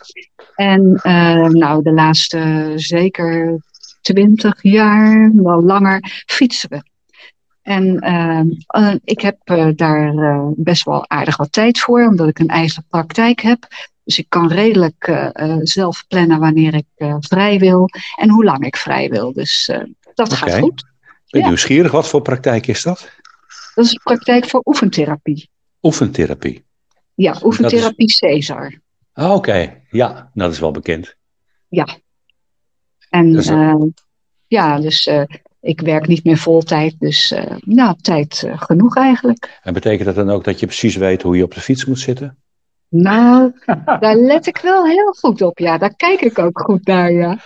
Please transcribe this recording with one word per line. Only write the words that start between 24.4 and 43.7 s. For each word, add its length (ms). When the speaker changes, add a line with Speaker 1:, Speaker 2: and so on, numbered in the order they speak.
Speaker 1:
voor 160
oefentherapie. 840
Speaker 2:
Oefentherapie? 840
Speaker 1:
Ja, 180
Speaker 2:
Dat 80
is 60
Speaker 1:
oefentherapie 640
Cesar. 640
Speaker 2:
Ah, 220
oké. 560
Ja, 220
nou, 220
dat 180
is 60
wel 120
bekend. 460
Speaker 1:
Ja. 180
En, 220
Speaker 2:
Dat 100
is 60
een 100
Speaker 1:
eh, 220
ja, 340
dus, 260
eh, 160
ik 200
werk 260
niet 180
meer 140
voltijd, 600
dus, 340
eh, 260
ja, 420
tijd, 460
eh, 140
genoeg 360
eigenlijk. 680
Speaker 2:
En 100
betekent 320
dat 100
dan 160
ook 140
dat 160
je 60
precies 300
weet 260
hoe 140
je 80
op 100
de 60
fiets 240
moet 160
zitten? 360
Speaker 1:
Nou, 640
Speaker 3:
<laughs> 340